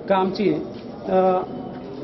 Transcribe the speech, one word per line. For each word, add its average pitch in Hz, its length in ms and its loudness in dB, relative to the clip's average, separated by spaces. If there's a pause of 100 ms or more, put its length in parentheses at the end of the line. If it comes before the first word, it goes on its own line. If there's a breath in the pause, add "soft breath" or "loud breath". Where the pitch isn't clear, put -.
का 196 60 4
आमची, 190 380 2 (540)
अ, 185 320 4 (640)